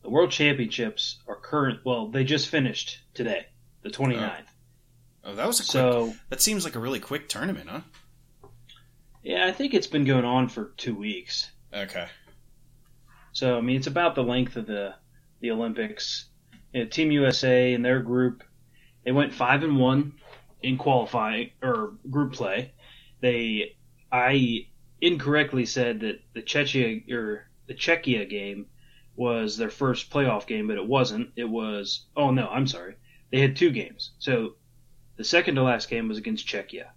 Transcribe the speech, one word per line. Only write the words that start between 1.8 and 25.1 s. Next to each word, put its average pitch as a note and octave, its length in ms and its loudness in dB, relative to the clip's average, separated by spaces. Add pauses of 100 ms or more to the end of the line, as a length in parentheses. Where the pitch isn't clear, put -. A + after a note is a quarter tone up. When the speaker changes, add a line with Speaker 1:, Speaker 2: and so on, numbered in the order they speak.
Speaker 1:
well, A#2 260 -2
they C3 140 0
just C#3 240 0
finished C3 520 -4 (140)
today, A2 340 -6 (340)
the G#2 80 -12
twenty-ninth. A2+ 600 -4 (760)
Speaker 2:
Oh. - 80 -14
Oh, G2 40 -12
that B2+ 120 -2
was A#3 120 2
a - 40 -4
quick, - 80 -4
Speaker 1:
So A#2+ 420 2 (160)
Speaker 2:
that B2+ 120 -2
seems G#3 220 2
like D#3+ 120 -6
a A#2 40 -4
really A#2 220 -4
quick D3 260 -8
tournament, A2 420 -6
huh? C3+ 120 -10 (1400)
Speaker 1:
Yeah, F#3 220 0
I F#3 60 2
think C#4 220 -2
it's G3 140 2
been D3 180 2
going C3 180 4
on B2+ 240 2
for A2+ 300 -8
two A#2 180 -6
weeks. G2+ 560 -8 (220)
Speaker 2:
Okay. F#2+ 340 -8 (1300)
Speaker 1:
So, B2 240 2
I A#2 40 0
mean, B2+ 140 2
it's C3+ 120 -2
about E3 280 2
the C3+ 80 0
length B2 320 0
of A2 120 -8
the, G2+ 280 -6 (460)
the A#2+ 100 -2
Olympics. A2 800 -6 (440)
You B2 100 0
know, A2+ 60 -6
Team D#3 220 2
U C#3+ 140 6
S B2+ 180 4
A B2+ 300 6
and A#2+ 100 0
their B2+ 160 4
group, B2 440 0 (600)
they B2 80 0
went C#3+ 220 2
five C#3 300 2
and D3+ 140 2
one C3+ 360 4 (480)
in B2+ 160 0
qualifying, A#2 720 0 (100)
or C3 340 -2 (140)
group C3+ 240 0
play. A2 380 -4 (480)
They, A#2 560 0 (360)
I B2 560 2 (340)
incorrectly D3 640 2